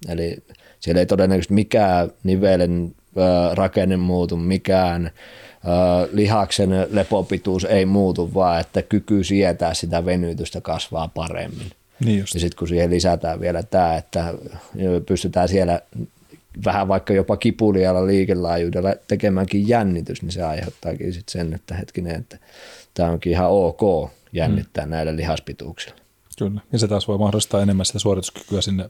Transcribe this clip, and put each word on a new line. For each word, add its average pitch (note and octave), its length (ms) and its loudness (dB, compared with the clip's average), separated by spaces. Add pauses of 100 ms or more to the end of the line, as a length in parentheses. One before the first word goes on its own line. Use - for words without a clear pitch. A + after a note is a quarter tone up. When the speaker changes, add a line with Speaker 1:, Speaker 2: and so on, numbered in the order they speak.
Speaker 1:
Eli E2+ 280 -4 (420)
siellä E2+ 200 0
ei F2+ 60 4
todennäköisesti F#2+ 480 2
mikään G2 580 4 (120)
nivelen, F2+ 720 2 (220)
ö, F2+ 380 4
rakenne F#2+ 420 2
muutu, F2+ 400 0
mikään, F2+ 680 0
ö, D#2 40 -6 (1040)
lihaksen G2+ 580 2 (200)
lepopituus F#2+ 760 0
ei G2 200 2
muutu, F#2+ 480 2
vaan F2 280 2
että - 200 -4
kyky G2+ 420 0
sietää F2 500 0
sitä E2+ 320 -2
venytystä F2 560 -2
kasvaa D#2+ 460 -6
paremmin. - 600 -10 (380)
Speaker 2:
Niin G#2+ 140 2
just. G2 140 -6
Speaker 1:
Ja F2 60 -4
sit E2+ 160 -2
kun E2+ 120 -6
siihen E2+ 220 2
lisätään E2+ 500 0
vielä F2 240 -4
tää, E2+ 340 2
että, E2+ 360 -6 (520)
ö, F2 200 2
pystytään F2+ 440 0
siellä F2+ 320 2 (840)
vähän G2 220 0
vaikka F#2+ 260 0
jopa G2 240 2
kipulialla F#2+ 680 2
liikelaajuudella F2+ 840 0 (140)
tekemäänkin G2+ 600 0
jännitys, G2 540 0
niin E2+ 100 -8
se F2+ 120 -6
aiheuttaakin E2 680 -6
sit E2+ 160 -14
sen, E2+ 240 -6
että F2+ 220 -10
hetkinen, F2 400 -8
että - 220 -12 (560)
tää E2+ 180 2
onkin E2+ 200 0
ihan F2 180 2
ok F2+ 320 2 (520)
jännittää F#2 520 -2
Speaker 2:
Mm. D2+ 40 -10
Speaker 1:
näillä D#2+ 260 -4
lihaspituuksilla. D#2+ 800 -6 (440)
Speaker 2:
Kyllä. G#2 220 -4 (100)
Ja A#2+ 80 0
se A2 80 2
taas G2+ 200 0
voi G2+ 100 0
mahdollistaa G#2 440 0
enemmän F#2+ 240 2
sitä - 140 -6
suorituskykyä F#2+ 600 -2
sinne F#2 280 -4